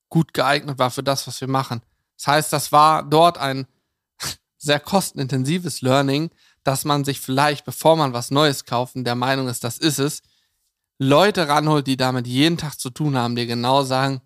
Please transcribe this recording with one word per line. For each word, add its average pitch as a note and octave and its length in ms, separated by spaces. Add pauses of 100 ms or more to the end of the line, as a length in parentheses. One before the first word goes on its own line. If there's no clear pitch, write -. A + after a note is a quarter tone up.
gut - 240
geeignet C#3 440
war B2+ 140
für C3+ 120
das, C#3 240
was - 140
wir C3 60
machen. C3 340 (360)
Das - 100
heißt, D3+ 260
das - 180
war D3+ 320
dort D#3+ 340
ein C3+ 280 (540)
<laughs> - 380
sehr D3 220
kostenintensives C#3+ 1000
Learning, C#3 480 (340)
dass C3 220
man D3 180
sich C3+ 160
vielleicht, C#3+ 460
bevor D#3 300
man C#3 180
was A#2+ 180
Neues C#3+ 340
kauft B2+ 300
und B2+ 100
der A#2+ 100
Meinung C3 320
ist, A#2+ 160
das A#2 160
ist D3+ 200
es, C#3+ 220 (760)
Leute D#3+ 520
ranholt, D3+ 380
die C3 100
damit B2+ 280
jeden D3 320
Tag D3+ 220
zu C3 100
tun C#3 280
haben, A#2+ 180
dir A#2+ 100
genau A#2+ 380
sagen C3 420